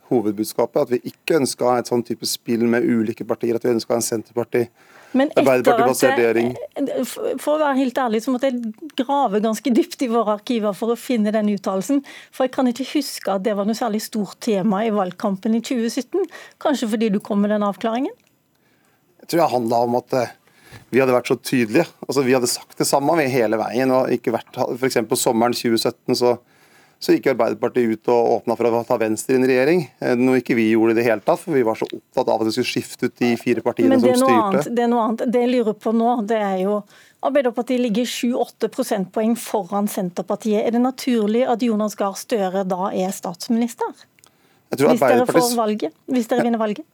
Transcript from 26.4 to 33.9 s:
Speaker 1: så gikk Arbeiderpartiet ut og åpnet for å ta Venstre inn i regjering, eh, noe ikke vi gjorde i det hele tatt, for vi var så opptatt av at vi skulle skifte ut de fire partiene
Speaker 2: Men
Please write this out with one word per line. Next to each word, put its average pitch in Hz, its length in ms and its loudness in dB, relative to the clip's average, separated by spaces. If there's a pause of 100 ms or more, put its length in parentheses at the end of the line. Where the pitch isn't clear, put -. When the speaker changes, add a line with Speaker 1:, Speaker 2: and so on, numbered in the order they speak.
Speaker 1:
så 175 140 4
gikk 139 160 0
Arbeiderpartiet 113 640 0
ut - 180 -4
og 120 220 4
åpnet 110 240 -2
for 117 80 2
å 117 180 2
ta 123 160 0
Venstre 110 320 0
inn 127 140 4
i - 20 2
regjering, 135 300 4 (240)
eh, 127 160 0
noe 131 180 4
ikke 123 200 -2
vi 113 120 2
gjorde 113 240 4
i 110 60 4
det 117 80 0
hele 107 180 0
tatt, 170 160 2
for 165 140 -4
vi 127 100 4
var 110 140 -2
så - 80 -4
opptatt - 420 -4
av 113 140 2
at 113 60 2
vi 110 40 -4
skulle 123 160 -2
skifte - 400 -4
ut - 140 -12
de 120 80 2 (100)
fire 110 240 -2
partiene - 240 2
Speaker 2:
Men 262 140 4